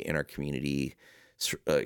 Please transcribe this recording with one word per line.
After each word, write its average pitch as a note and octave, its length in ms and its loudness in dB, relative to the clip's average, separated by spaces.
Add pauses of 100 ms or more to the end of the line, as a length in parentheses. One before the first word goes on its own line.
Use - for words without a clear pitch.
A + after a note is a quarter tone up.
in E2 100 0
our D2 80 0
community, C#2+ 720 -2 (440)
s-, - 160 -2 (120)
uh, D2 180 4